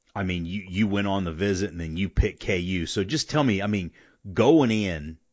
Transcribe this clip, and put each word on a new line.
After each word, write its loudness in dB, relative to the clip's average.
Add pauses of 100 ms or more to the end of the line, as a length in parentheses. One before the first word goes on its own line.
(160)
I -4
mean, -2
you, -6
you 0
went 0
on 0
the -4
visit 0
and -8
then -6
you -2
picked 0
K 0
U. -2
So -2
just -4
tell 2
me, 2
I -4
mean, -2 (420)
going 6
in, -2 (160)